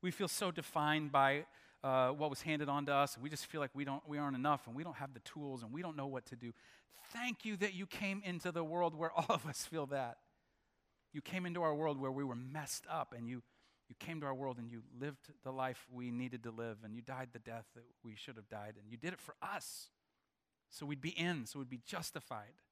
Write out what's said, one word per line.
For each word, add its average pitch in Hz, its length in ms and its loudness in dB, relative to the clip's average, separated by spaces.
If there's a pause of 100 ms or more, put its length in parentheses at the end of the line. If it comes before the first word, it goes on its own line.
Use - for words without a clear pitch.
We 180 80 2
feel 180 180 2
so 190 220 2
defined 156 640 4
by, 139 340 8 (380)
uh, 131 260 8
what 147 220 2
was 135 100 -4
handed 151 280 2
on 143 180 2
to 143 60 4
us, 139 200 6
and 117 100 -10
we 147 60 -4
just 151 160 -6
feel 156 160 -2
like 139 140 0
we 139 100 0
don't, 139 220 -4
we 147 100 -2
aren't 143 180 0
enough, 139 300 4
and 117 100 -8
we 147 80 -4
don't 165 120 -6
have 135 180 -8
the 123 60 -14
tools, 139 420 -6
and 110 100 -8
we 156 120 -4
don't 165 120 -4
know 139 120 -2
what 131 200 -4
to - 80 -10
do. 117 180 -6 (600)
Thank 240 320 -4
you 214 120 -2
that 190 180 0
you 190 100 -4
came 196 400 -2
into 180 260 -2
the 170 120 2
world 165 320 4
where 160 160 0
<laughs> 190 40 2
all 170 140 6
of 165 160 6
us 147 180 -2
feel 160 240 0
that. 135 300 0 (960)
You 147 80 -4
came 180 240 -2
into 175 160 0
our 156 140 6
world 147 240 4
where 135 120 0
we 139 120 0
were 127 120 0
messed 131 540 -4
up, 160 260 -2
and 117 120 -4
you, 123 160 -4 (460)
you 120 100 -14
came 165 220 -6
to 147 60 0
our 135 80 0
world 131 220 -2
and 117 120 -6
you 117 140 -10 (160)
lived 139 320 -6 (120)
the 131 80 -4
life 131 400 -2
we 123 200 -4
needed 120 320 -2
to 117 80 -6
live, 113 320 -4
and 107 120 -8
you 120 60 -8
died 131 320 -6
the 117 60 -10
death 117 340 -10
that 120 120 -20 (180)
we 113 120 -10
should 120 200 -10
have 107 120 -16
died, 107 320 -8
and 104 100 -18
you 117 80 -12
did 165 160 -4
it 180 60 -12
for - 220 -14
us - 480 -8 (800)
so - 160 -10
we'd 143 140 -2
be 160 180 -4
in, 165 280 2
so 139 140 -8
we'd 127 100 -6
be 127 160 -8
justified. 127 680 -6 (200)